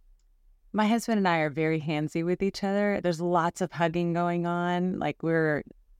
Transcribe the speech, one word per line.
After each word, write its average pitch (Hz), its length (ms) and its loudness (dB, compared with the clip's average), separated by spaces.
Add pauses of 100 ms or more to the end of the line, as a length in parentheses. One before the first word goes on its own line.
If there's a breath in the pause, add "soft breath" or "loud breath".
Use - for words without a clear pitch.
(760)
my 214 140 2
husband 226 320 2
and 190 80 2
I 170 100 4
are 156 140 0
very 160 280 0
handsy 151 460 -2
with 180 160 -2
each 196 220 -2
other. 202 380 0
There's 170 200 -2
lots 175 400 0
of 175 100 -2
hugging 170 420 0
going 175 340 0
on. 175 520 -2
Like, 147 240 -4
we're, 160 400 2 (360)